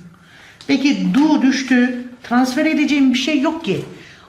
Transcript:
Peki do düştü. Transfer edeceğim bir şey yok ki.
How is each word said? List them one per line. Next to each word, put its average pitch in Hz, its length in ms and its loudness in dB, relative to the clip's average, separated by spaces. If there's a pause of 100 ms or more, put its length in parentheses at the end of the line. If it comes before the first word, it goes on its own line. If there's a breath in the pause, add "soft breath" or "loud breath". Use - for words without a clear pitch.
(680 loud breath)
Peki 220 460 0
do 294 280 4
düştü. 254 600 0 (200)
Transfer 254 420 0
edeceğim 285 480 2
bir 240 60 -2
şey 302 220 -2
yok 320 240 -4
ki. 151 200 -4 (440 loud breath)